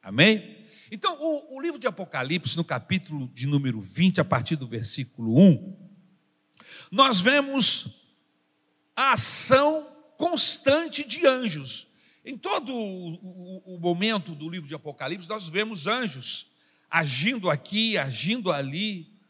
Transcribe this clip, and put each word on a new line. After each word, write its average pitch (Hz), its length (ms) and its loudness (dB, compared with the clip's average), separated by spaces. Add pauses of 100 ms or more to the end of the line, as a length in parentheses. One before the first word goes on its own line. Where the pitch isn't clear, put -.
Amém? 175 500 2 (320)
Então, 320 320 -6
o, 302 360 -4
o 269 40 -12
livro 294 200 -6
de 247 80 -6
Apocalipse, 156 680 -4
no 165 80 -2
capítulo 147 720 -4
de 120 140 -8
número 135 320 0
vinte, 165 400 2
a 147 40 2
partir 131 300 -2
do 135 100 -6
versículo 113 720 -4
um, 180 400 8 (1160)
nós 247 260 4
vemos 269 960 2 (800)
a 269 200 2
ação 294 720 4 (320)
constante 302 840 2
de 294 240 -2
anjos. 185 600 -2 (360)
Em 254 140 -14
todo 349 340 -6
o, 185 420 -8
o, 185 600 -16
o 175 60 -14
momento 175 520 -2
do 156 160 -12
livro 165 200 -12
de 156 80 -12
Apocalipse, 151 520 -10
nós 208 200 -10
vemos 190 400 -4
anjos 208 640 -6 (360)
agindo 165 600 0
aqui, 208 480 -2
agindo 160 540 -2
ali 160 600 -6 (180)